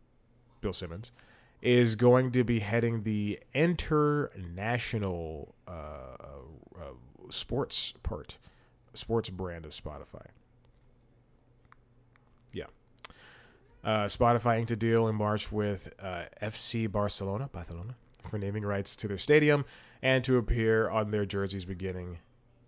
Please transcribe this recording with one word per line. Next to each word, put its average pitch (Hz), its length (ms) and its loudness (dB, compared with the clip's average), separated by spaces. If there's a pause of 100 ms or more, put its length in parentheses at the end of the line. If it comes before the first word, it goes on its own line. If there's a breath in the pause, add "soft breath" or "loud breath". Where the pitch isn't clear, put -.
(600)
Bill 98 120 -4
Simmons, 87 380 -8 (500 soft breath)
is 120 340 6
going 123 380 6
to 123 100 4
be 117 160 2
heading 113 420 0
the 104 380 -2 (160)
international, 110 2000 -2 (120)
uh, 90 40 -12
uh, 76 440 -12 (640)
uh, 69 140 -14 (360)
sports - 640 -4 (100)
part, - 340 -8 (560 soft breath)
sports - 360 -4
brand 87 360 -8
of 73 60 -14
Spotify. - 560 -14 (2250)
Yeah. 90 140 -10 (1160 loud breath)
Uh, 107 240 2
Spotify 117 520 4
inked 117 120 -2
a 117 40 2
deal 113 320 4
in 110 80 0
March 107 340 0
with, 104 520 -4
uh, 90 240 -8 (160)
F 107 160 -6
C 113 300 -2
Barcelona, 101 600 -2
Barcelona, 87 460 -10 (320)
for 110 100 -6
naming 101 280 -4
rights 101 320 -2
to 107 100 -6
their 98 100 -4
stadium 147 460 6 (380 loud breath)
and 131 240 4
to 127 100 4
appear 110 540 4
on 107 220 0
their 104 140 0
jerseys 98 380 -4
beginning 90 560 -8 (480)